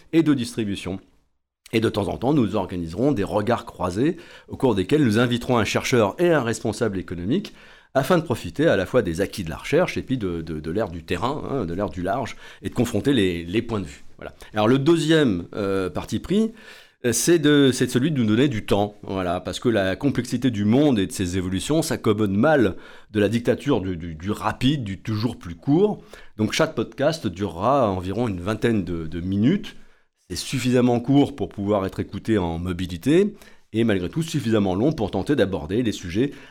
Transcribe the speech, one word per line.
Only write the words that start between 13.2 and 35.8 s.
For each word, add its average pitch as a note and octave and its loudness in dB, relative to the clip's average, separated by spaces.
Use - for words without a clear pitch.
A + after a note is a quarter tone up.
les F#2 -2
points A2+ -4
de F2 -6
vue. - -16
Voilà. - -16
Alors G#2+ 2
le C3 6
deuxième, D3 4
euh, G2 -2
parti G#2 -6
pris, A3 0
euh, A#2+ 2
c'est E3+ 4
de, C#3+ 6
c'est C3 0
celui C3 2
de D3 -2
nous A#2 2
donner A2+ 4
du A2 -4
temps, G#2 0
voilà, F#2 -2
parce F2+ -8
que B2+ 0
la G2 2
complexité C3 -2
du G#2 -2
monde B2+ 4
et F#2 2
de D#2 -8
ses F#2 -4
évolutions F#2+ -2
s'accommode G#2+ 0
mal A2+ 4
de G#2+ 0
la G2+ 4
dictature A#2+ 0
du, F#2 -4
du, E2 -10
du F2+ -6
rapide, B2 -2
du G2 -8
toujours A2 -4
plus E2+ -12
court. F#3 2
Donc G#2+ 0
chaque D#3 0
podcast C3 -2
durera G2+ 0
environ F#2+ -2
une F#2+ -4
vingtaine G#2+ 0
de, E2 -6
de E2+ -8
minutes. G#2 0
C'est - -10
suffisamment B2 2
court C#3 2
pour G2 -4
pouvoir G2+ 0
être - -6
écouté G2+ -2
en E2+ 0
mobilité, F#2 0
et A2+ 2
malgré F#2+ 2
tout D#3+ -4
suffisamment A2 0
long A#2+ 2
pour A2 -2
tenter G#2+ 0
d'aborder F#2+ 0